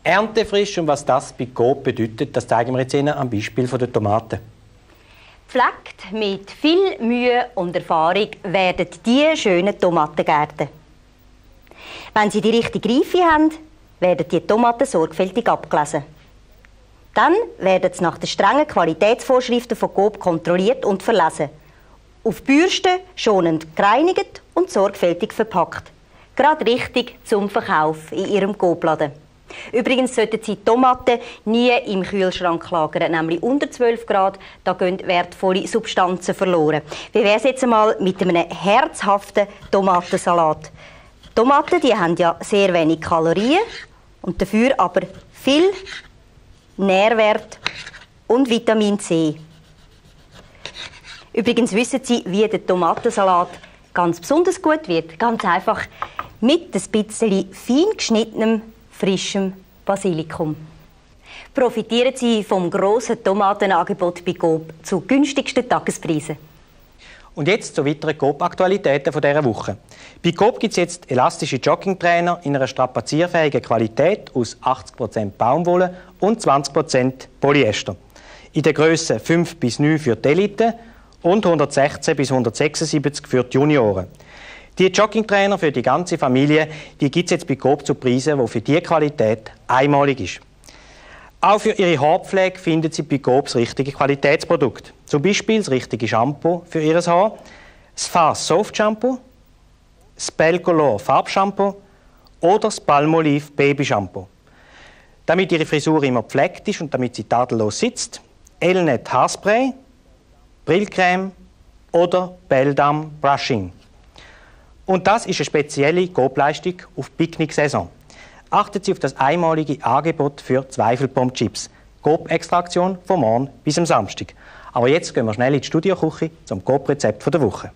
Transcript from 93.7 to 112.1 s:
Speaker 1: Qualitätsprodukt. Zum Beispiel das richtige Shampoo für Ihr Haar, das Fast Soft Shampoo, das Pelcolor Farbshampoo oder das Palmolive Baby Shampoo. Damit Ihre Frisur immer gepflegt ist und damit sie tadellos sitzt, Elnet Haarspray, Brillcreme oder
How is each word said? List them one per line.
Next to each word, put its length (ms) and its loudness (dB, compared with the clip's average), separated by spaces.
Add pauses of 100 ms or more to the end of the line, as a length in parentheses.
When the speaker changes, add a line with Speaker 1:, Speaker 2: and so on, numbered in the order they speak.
Speaker 1:
Qualitätsprodukt. 1040 0 (120)
Zum 160 -2
Beispiel 360 0
das 120 -2
richtige 380 -2
Shampoo 640 0
für 120 -4
Ihr 200 2
Haar, 360 2 (560)
das 140 -8
Fast 400 2
Soft 300 0
Shampoo, 400 0 (1000)
das 160 -10
Pelcolor 640 2
Farbshampoo 800 0 (640)
oder 200 4
das 200 -2
Palmolive 720 2
Baby 320 0
Shampoo. 440 -4 (1000)
Damit 260 2
Ihre 140 0
Frisur 380 0
immer 180 2
gepflegt 480 -2
ist 100 -6
und 140 -8
damit 220 -4
sie 100 -10
tadellos 540 0
sitzt, 420 -4 (400)
Elnet 500 0
Haarspray, 640 0 (880)
Brillcreme 720 0 (580)
oder 460 2 (100)